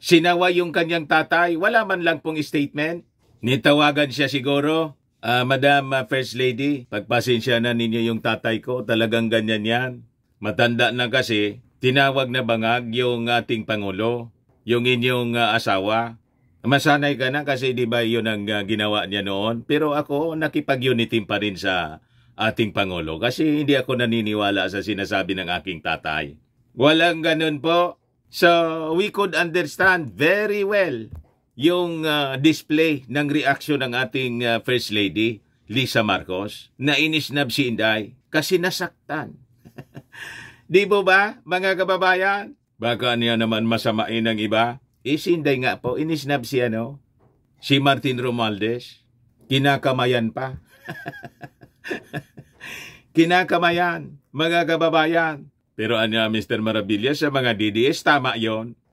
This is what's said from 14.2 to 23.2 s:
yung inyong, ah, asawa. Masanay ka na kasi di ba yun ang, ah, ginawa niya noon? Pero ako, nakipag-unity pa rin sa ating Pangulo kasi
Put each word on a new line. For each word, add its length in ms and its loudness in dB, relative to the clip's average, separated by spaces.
yung 160 2
inyong, 480 2
ah, 240 2
asawa. 640 -2
Masanay 560 2
ka 160 -2
na 140 -4
kasi 260 0
di 160 -2
ba 160 0
yun 240 0
ang, 240 -2
ah, 80 -2
ginawa 480 -2
niya 160 -4
noon? 400 -4
Pero 320 0
ako, 400 -2
nakipag-unity 880 0
pa 160 -2
rin 160 -4
sa 480 -4
ating 400 -2
Pangulo 400 -4
kasi 480 0